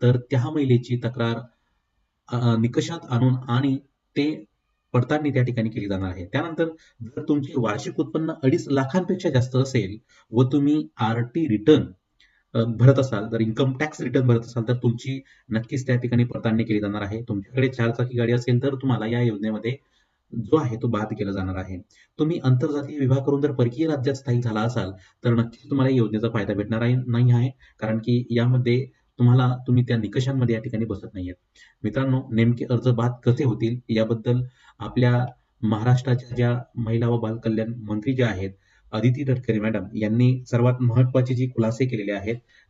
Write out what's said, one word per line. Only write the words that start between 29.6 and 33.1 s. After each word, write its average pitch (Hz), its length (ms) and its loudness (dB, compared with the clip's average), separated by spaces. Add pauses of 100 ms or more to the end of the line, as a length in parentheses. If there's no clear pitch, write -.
तुम्ही 123 160 4
त्या 123 140 0
निकषांमध्ये 120 580 0
या 110 60 -2
ठिकाणी 117 240 -4
बसत 101 300 -6
नाहीये. 90 180 -8 (520)
मित्रांनो, 131 380 0 (100)
नेमके 117 320 2
अर्ज 120 240 0
बाद 120 240 2 (120)